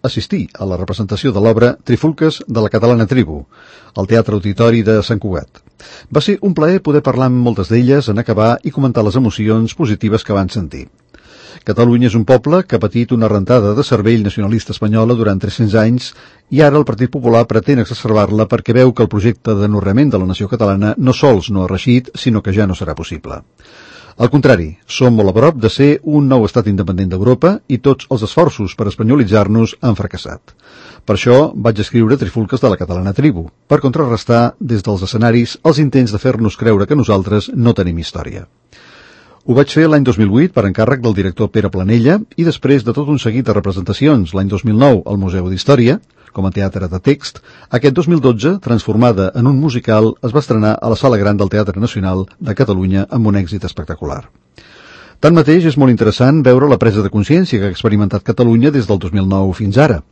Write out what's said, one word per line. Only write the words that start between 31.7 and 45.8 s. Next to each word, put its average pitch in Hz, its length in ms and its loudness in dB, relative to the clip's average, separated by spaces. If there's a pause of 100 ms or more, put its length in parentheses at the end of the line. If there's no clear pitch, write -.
escriure 117 320 2
Trifulques 113 480 -4
de 110 80 4
la 92 80 -2
Catalana 90 320 -4
Tribu, 92 380 -2 (180)
per 147 160 0
contrarrestar 120 760 0
des 117 280 -4
dels 98 160 -2
escenaris 117 540 0 (100)
els 156 160 2
intents 123 320 0
de - 80 -6
fer-nos 113 320 -2
creure 104 320 0
que 147 80 0
nosaltres 104 600 0
no 120 200 2
tenim 87 240 -2
història. - 480 -12 (1000)
Ho 120 80 0
vaig 135 220 2
fer 156 160 4
l'any 143 160 2
dos 107 100 0
mil 104 140 2
vuit 151 240 2
per 113 100 2
encàrrec 113 380 0
del 110 100 0
director 95 380 -2
Pere 101 180 0
Planella 117 520 0 (180)
i 165 80 2
després 139 400 0
de 120 80 -2
tot 147 160 -4
un 139 80 0
seguit 117 260 -2
de 110 80 0
representacions, 98 800 0
l'any 98 140 -2
dos 98 160 -4
mil 110 160 0
nou 131 260 4
al 101 160 -4
Museu 92 300 -4
d'Història, 127 480 2 (360)